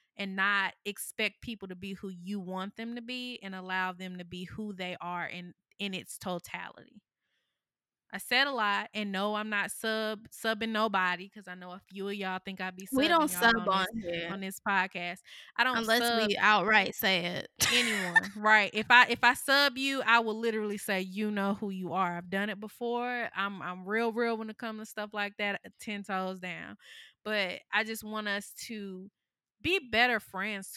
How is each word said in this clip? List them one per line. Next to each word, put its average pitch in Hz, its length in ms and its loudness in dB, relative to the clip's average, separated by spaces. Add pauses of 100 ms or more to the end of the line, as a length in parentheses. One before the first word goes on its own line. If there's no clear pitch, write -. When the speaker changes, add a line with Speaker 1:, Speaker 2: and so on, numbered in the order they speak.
(160)
Speaker 1:
and 190 200 -6
not 196 380 2 (100)
expect 208 580 -4
people 214 260 -10
to 185 80 -10
be 196 180 -8
who 190 140 -8
you 190 320 -6
want 185 360 -6
them 233 200 -8
to 240 60 -8
be 247 400 -8
and 196 120 -10
allow 185 380 -2
them 180 260 -10
to 175 60 -10
be 180 200 -8
who 208 280 -8
they 180 280 -6
are 175 260 -4
in, 180 280 -10 (240)
in 202 160 -4
its - 240 -10
totality. - 840 -10 (1080)
I 196 80 -10
said 254 280 2
a 285 60 -2
lot, 208 400 0
and 208 180 -4
no, 202 260 0
I'm 214 120 -4
not 202 220 -2
sub-, 220 600 -4
subbing 226 400 -2
nobody, 190 580 2
'cause 202 200 -18
I 180 60 -10
know 180 180 -12
a 180 80 -14
few 196 280 -6
of 202 60 -2
y'all 185 300 -4
think 190 160 -8
I 185 100 -4
be 185 200 -12
Speaker 2:
We 269 180 4
don't 320 200 6
Speaker 1:
subbing - 20 -4
y'all 233 200 4
Speaker 2:
sub 233 60 6
Speaker 1:
on 208 140 0
Speaker 2:
on 190 160 4
Speaker 1:
this, - 20 -4 (140)
Speaker 2:
here. 170 260 -4
Speaker 1:
on 190 120 -6
this 190 200 -8
podcast. 185 600 -2 (360)
I 233 80 4
don't 233 220 2
Speaker 2:
Unless 240 240 4
Speaker 1:
sub - 20 2
Speaker 2:
we 220 260 2
outright 208 560 6
say 185 320 2
it. 175 220 -6 (100)
<laughs> - 120 2
Speaker 1:
anyone, 202 640 2
right. 214 360 6
If 214 180 0
I, 247 180 12
if 233 160 2
I 247 100 8
sub 277 440 4
you, 269 280 0
I 233 140 8
will 220 180 0
literally 214 400 -2
say, 196 220 -2
"You 196 300 -4
know 196 240 0
who 202 160 -4
you 185 220 -4
are." 175 240 0
I've 175 140 -10
done 202 200 -2
it 202 100 -8
before. 240 720 -4
I'm, 196 280 -4
I'm 180 240 -8
real, 226 260 0
real 233 240 0
when 220 140 -8
it 220 80 -16
comes 220 220 -8
to 220 60 -12
stuff 208 280 -8
like 202 240 -4
that, 202 280 -2
uh, - 40 -16 (100)
ten 202 220 -8
toes 190 380 -4
down. 180 360 -10 (480)
But 202 360 -2 (120)
I 214 120 2
just 220 200 -6
want 214 240 -6
us 202 240 -4 (140)
to 196 440 -10 (520)
be 359 160 2
better 240 420 2
friends 196 560 -8